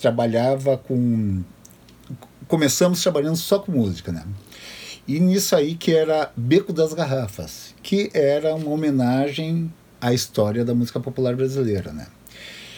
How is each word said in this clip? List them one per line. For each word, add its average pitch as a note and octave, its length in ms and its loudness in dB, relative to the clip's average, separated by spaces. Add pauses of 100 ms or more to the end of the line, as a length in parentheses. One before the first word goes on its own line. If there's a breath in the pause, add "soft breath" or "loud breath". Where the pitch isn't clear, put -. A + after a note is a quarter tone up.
trabalhava A#2+ 760 2
com, A2+ 640 0 (1080)
começamos E3+ 520 2
trabalhando E3 360 0
só G3 220 0
com G3 120 -6
música, G#2 400 0
né? D#2+ 140 -8 (840 loud breath)
E C#3+ 120 -2
nisso F#3 360 4
aí D#3 180 2
que E3 180 0
era D#3 460 2
Beco D3 340 2
das D#3+ 220 0
Garrafas, C3 880 -6
que G3+ 320 0
era D3 400 2
uma D#3 160 -4
homenagem D3+ 1040 0 (260)
à B2 140 0
história A2+ 500 0
da A#2+ 120 0
música A#2+ 240 -2
popular B2 360 -2
brasileira, B2 560 -2
né? D2+ 140 -12 (720 loud breath)